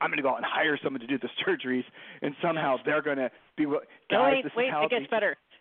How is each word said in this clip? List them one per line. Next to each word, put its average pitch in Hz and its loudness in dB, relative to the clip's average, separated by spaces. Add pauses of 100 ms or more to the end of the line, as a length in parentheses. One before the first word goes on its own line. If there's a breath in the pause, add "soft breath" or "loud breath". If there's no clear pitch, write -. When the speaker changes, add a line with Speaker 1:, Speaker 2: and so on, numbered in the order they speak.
Speaker 1:
I'm 160 0
gonna 151 -2
go 131 2
out 113 0
and - -4
hire 151 0
someone 135 -4
to 117 -12
do 135 0
the 123 -4 (180)
surgeries, 127 0 (380 loud breath)
and 143 -4
somehow 156 2 (100)
they're 147 2
gonna 135 0 (260 loud breath)
be 151 0
wi-, 147 -2 (260 loud breath)
Speaker 2:
No, 196 4
Speaker 1:
guys, 269 6
Speaker 2:
wait, 262 2
Speaker 1:
this 147 -6
is - -14
Speaker 2:
wait, 254 2
Speaker 1:
how 156 2
Speaker 2:
it 160 0
gets 233 0
Speaker 1:
they - -10
Speaker 2:
better. 208 2 (240 loud breath)